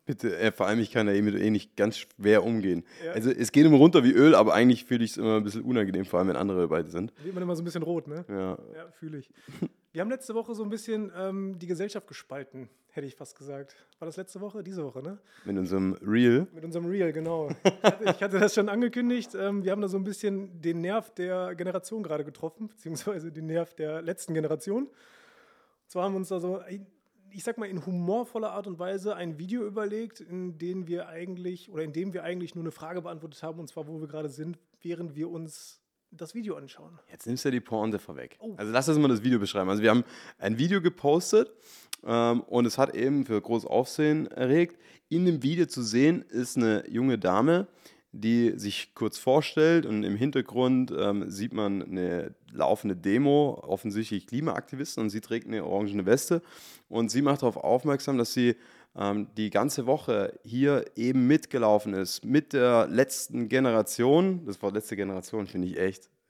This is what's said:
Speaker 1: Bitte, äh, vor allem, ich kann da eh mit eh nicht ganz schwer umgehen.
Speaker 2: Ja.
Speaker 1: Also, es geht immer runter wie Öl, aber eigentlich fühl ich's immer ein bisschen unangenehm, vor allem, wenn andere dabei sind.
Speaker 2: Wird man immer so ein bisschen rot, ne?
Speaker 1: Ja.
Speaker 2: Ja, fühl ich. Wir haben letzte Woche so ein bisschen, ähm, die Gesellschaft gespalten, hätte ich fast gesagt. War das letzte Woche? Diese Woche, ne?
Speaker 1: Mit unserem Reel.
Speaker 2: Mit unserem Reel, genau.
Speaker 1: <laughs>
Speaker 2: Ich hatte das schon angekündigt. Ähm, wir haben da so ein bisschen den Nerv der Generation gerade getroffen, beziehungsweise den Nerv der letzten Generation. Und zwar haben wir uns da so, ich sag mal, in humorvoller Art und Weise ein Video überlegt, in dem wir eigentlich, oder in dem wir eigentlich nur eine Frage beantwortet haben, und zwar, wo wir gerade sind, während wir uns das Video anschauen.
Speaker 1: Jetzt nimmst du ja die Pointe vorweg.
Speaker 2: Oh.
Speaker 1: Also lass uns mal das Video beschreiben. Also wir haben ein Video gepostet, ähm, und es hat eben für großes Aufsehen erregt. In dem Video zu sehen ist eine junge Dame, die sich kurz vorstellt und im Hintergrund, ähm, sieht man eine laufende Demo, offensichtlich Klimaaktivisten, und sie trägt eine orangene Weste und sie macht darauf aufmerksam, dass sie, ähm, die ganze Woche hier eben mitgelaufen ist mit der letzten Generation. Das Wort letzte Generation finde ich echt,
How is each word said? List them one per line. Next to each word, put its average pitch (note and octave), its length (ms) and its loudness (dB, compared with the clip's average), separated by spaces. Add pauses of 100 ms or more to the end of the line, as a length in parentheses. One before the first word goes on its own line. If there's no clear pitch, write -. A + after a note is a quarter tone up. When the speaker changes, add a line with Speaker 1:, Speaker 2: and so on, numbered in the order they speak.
Speaker 1:
Bitte, G#2 320 -2
äh, G#2+ 120 4
vor G2+ 140 0
allem, G#2+ 140 2
ich G#2+ 120 0
kann A2+ 140 2
da G2+ 80 2
eh G2+ 80 4
mit G#2 140 2
eh G2+ 160 2
nicht - 260 -2
ganz G#2+ 220 0
schwer G#2 440 4
umgehen. F#2+ 400 0 (220)
Speaker 2:
Ja. E3 60 -6
Speaker 1:
Also, A#2 180 -2
es A#2+ 220 -2
geht C#3+ 140 10
immer D3+ 120 10
runter D#3 260 10
wie B2 100 8
Öl, C#3+ 200 10
aber G#2 220 8
eigentlich A#2+ 300 6
fühl A#2 180 0
ich's A2 140 -4
immer A2 200 2
ein G#2+ 60 2
bisschen G#2 180 -6
unangenehm, G#2 440 0
vor F#2 140 -2
allem, F#2+ 100 2
wenn E2+ 80 2
andere F#2 240 0
dabei D#2+ 220 2
sind. E2+ 300 -8 (100)
Speaker 2:
Wird F#3 120 -10
man F3+ 80 -6
immer F3 120 -4
so D#3+ 60 -6
ein E3+ 40 -8
bisschen E3+ 180 -8
rot, E3 240 -6
ne? D#3+ 200 -12
Speaker 1:
Ja. F#2+ 300 -6 (180)
Speaker 2:
Ja, E3+ 160 -18
fühl D#3 240 -16
ich. C#3 140 -16 (640)
Wir D#3+ 100 -6
haben G#3 80 -4
letzte B3+ 260 -8
Woche A3+ 200 -8
so G#3+ 80 -8
ein G#3 60 -6
bisschen, G#3+ 480 -6
ähm, F#3+ 420 -8
die F3 80 -14
Gesellschaft F#3 400 -6
gespalten, C3 600 -14 (220)
hätte C#3+ 160 -10
ich B2+ 80 -16
fast - 220 -20
gesagt. C#3 380 -16 (240)
War E3 60 -14
das D#3+ 100 -12
letzte F#3 260 -14
Woche? G3+ 220 -12
Diese F3+ 200 -10
Woche, B2+ 180 -10
ne? F3+ 160 -12 (260)
Speaker 1:
Mit G2+ 140 -4
unserem F#2+ 360 0 (120)
Reel. A#2+ 480 4
Speaker 2:
Mit D#3+ 100 -18
unserem E3+ 220 -8
Reel, F3+ 280 -2
genau. D#3+ 360 -4 (140)
Speaker 1:
<laughs> G3+ 420 2 (100)
Speaker 2:
Ich - 80 -8
hatte G3 160 0
das G3+ 140 4
schon G#3 160 2
angekündigt. A#3+ 640 -2
Ähm, G3 280 -4
wir F#3 80 0
haben G3+ 100 -2
da G3+ 60 -2
so F#3 100 -4
ein F#3+ 60 -2
bisschen G3 580 -6
den E3+ 200 -4
Nerv G#3 340 -4
der F3+ 400 -4
Generation F3+ 480 -6
gerade D3+ 200 -4
getroffen, D#3+ 460 -12
beziehungsweise E3 600 -8
den D#3+ 160 -10
Nerv E3 260 -2
der D#3 300 -6
letzten E3+ 320 -6
Generation. D#3+ 500 -2
Und - 80 -14 (1000)
zwar F3+ 140 -2
haben G3 80 -2
wir F#3+ 40 -2
uns F#3+ 120 -6
da F#3+ 100 -4
so, F3+ 220 -4 (720)
ich G3 120 -18
sag A3+ 140 -6
mal, A3 100 -6
in F#3+ 180 -8
humorvoller G3+ 680 -4
Art G3 160 -8
und F3+ 100 -10
Weise F#3+ 380 -6
ein E3+ 240 -8
Video G#3 260 -6
überlegt, G#3 560 -8
in F3+ 380 -10
dem F3+ 280 -6
wir E3+ 200 -6
eigentlich, F3+ 640 -12
oder D#3+ 120 -6
in D3+ 100 -10
dem F3+ 200 -4
wir F3 100 -8
eigentlich F3+ 320 -8
nur E3+ 80 -8
eine D#3+ 80 -6
Frage E3+ 300 -10
beantwortet D#3+ 400 -14
haben, D#3+ 180 -10
und D#3 80 -12
zwar, D3+ 200 -12
wo D#3+ 120 -12
wir D#3 80 -10
gerade D3+ 220 -8
sind, D#3 300 -10 (220)
während E3+ 340 -10
wir D#3 140 -6
uns E3 520 -14 (280)
das E3 240 -18
Video G#3+ 220 -6
anschauen. D3+ 420 -20 (140)
Speaker 1:
Jetzt - 160 -18
nimmst B2+ 160 -4
du C#3+ 60 2
ja - 20 0
die B2+ 80 0
Pointe G#2+ 400 -2
vorweg. B1+ 400 -16
Speaker 2:
Oh. A3 160 -12
Speaker 1:
Also G#2+ 160 -6
lass C3 160 2
uns D#3 100 4
mal D3 120 6
das A2 140 2
Video B2 160 4
beschreiben. G2 300 -2
Also G#2 140 0
wir A2 60 8
haben A#2 160 6 (320)
ein A2 200 -2
Video F3 240 2
gepostet, F3 720 2 (540)
ähm, A#2 360 2
und A#2+ 240 2
es A2+ 120 -2
hat C3+ 180 2
eben C3+ 300 0
für G#2+ 160 0
großes A2+ 260 -4
Aufsehen D3+ 600 0
erregt. D#3 520 0 (300)
In F3 160 2
dem D#3+ 180 2
Video E3 220 2
zu - 160 -6
sehen B2 480 2
ist A#2+ 260 -4
eine A2+ 340 2
junge B2 280 0
Dame, A#2+ 500 4 (460)
die A2+ 440 2
sich - 380 -8
kurz A2 220 -4
vorstellt D#3 680 2
und G#2+ 180 -2
im G2 120 -2
Hintergrund, B2+ 840 0
ähm, G2+ 320 -2
sieht G2+ 240 -8
man G2+ 300 -2
eine F2 500 -4 (200)
laufende F2+ 420 0
Demo, C#3 720 2
offensichtlich G#2 600 -6
Klimaaktivisten, C3 760 -6
und G#2+ 60 -2
sie G#2 120 -6
trägt A2 260 -6
eine G#2+ 180 -6
orangene G2+ 400 -2
Weste C#3 360 2 (460)
und A2+ 240 0
sie A#2+ 100 0
macht C#3+ 200 2
darauf A#2+ 160 0
aufmerksam, C3+ 600 0
dass A#2 140 0
sie, A#2+ 240 2 (400)
ähm, G2+ 320 -2 (100)
die G#2+ 140 -2
ganze A#2+ 340 0
Woche A#2 580 -2
hier C3 420 0 (100)
eben B2 320 2
mitgelaufen A2 640 4
ist F#2+ 320 -4
mit C#3+ 280 0
der B2 340 6
letzten A#2+ 640 0
Generation. C3 960 2
Das G2+ 160 -10
Wort G2 120 -2
letzte A2 220 -6
Generation G2 500 -6
finde F2+ 220 -4
ich F#2 100 -6
echt, F#2 320 -4 (200)